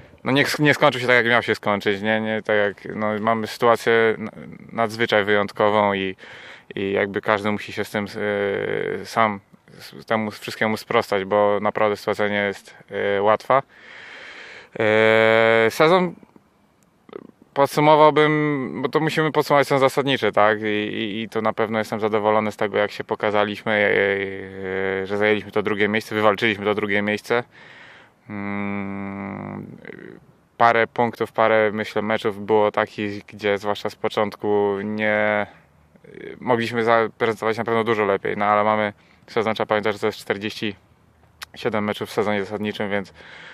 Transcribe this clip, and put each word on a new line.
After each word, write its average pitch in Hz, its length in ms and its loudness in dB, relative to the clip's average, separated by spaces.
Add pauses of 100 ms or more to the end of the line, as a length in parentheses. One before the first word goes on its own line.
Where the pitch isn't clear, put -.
(240)
no, 123 80 -2
nie, 139 120 2 (140)
nie 147 160 4
skończył 135 260 2
się 127 60 -4
tak, 123 100 6
jak 117 100 4
miał 120 160 4
się 110 120 0
skończyć. 101 480 0
Nie, 110 180 0
nie, 110 220 -4
tak 107 140 0
jak, 101 400 -2
no, 107 100 -2 (140)
mamy 110 260 0
sytuację 117 460 2 (260)
n-, 107 120 -10 (420)
nadzwyczaj 110 520 2
wyjątkową 104 720 2
i, 95 220 -4 (580)
i 98 180 -4
jakby 101 280 -2
każdy 104 320 0
musi 104 200 -8
się 107 120 -6
z - 60 -10
tym, 104 160 -4 (960)
e, 98 60 -12
sam 107 340 0 (380)
s-, - 280 -20
temu 110 240 -2
wszystkiemu 107 460 -4
sprostać, 104 480 0
bo 104 360 2
naprawdę 104 360 0
sytuacja 104 320 -2
nie 104 160 0
jest, - 300 -6 (420)
e, 98 60 0
łatwa. 107 400 2 (1160)
E, 110 920 4
sezon 175 440 4 (1400)
podsumowałbym, 147 1300 4
bo 135 60 -2
to 151 120 0
musimy 156 320 0
podsumować 143 340 4
sezon 143 120 2
zasadniczy, 131 540 2
tak? 107 300 4
I, - 20 -4
i, 104 580 -4
i 110 60 -8
to 113 140 -4
na 110 100 0
pewno 110 260 -2
jestem 107 220 -4
zadowolony 107 520 2
z - 40 -20
tego, 104 220 -2
jak 104 120 0
się - 140 -10
pokazaliśmy, 107 680 -2
e, 98 1300 -2
e, 95 40 -6
że 101 100 -4
zajęliśmy 104 340 0
to 107 120 -2
drugie 104 260 0
miejsce, 110 260 -4
wywalczyliśmy 107 500 2
to 104 100 2
drugie 104 280 -2
miejsce. 107 420 -2 (840)
Mm, 101 1400 -10 (920)
parę 113 300 6
punktów, 117 460 -2
parę, 110 400 4
myślę, 107 300 -4
meczów 104 440 -4
było 107 240 4
takich, 104 560 -4
gdzie 101 320 -2
zwłaszcza 104 320 -6
z - 60 -12
początku 104 880 -2
nie, 107 640 0 (920)
mogliśmy 117 440 -2
zaprezentować 110 760 0
na 113 60 -4
pewno 113 200 0
dużo 107 200 0
lepiej, 98 320 0
no 101 80 -2
ale 104 200 4
mamy 107 280 0 (340)
sezon, 110 280 -2
trzeba 104 120 -2
pamiętać, 107 280 0
że 101 60 -12
to 113 60 -2
jest 104 120 -4
czterdzieści 104 580 -6 (800)
siedem 107 300 -4
meczów 104 240 -6
w - 40 -16
sezonie 104 320 -2
zasadniczym, 104 460 -6
więc, 101 220 -4 (420)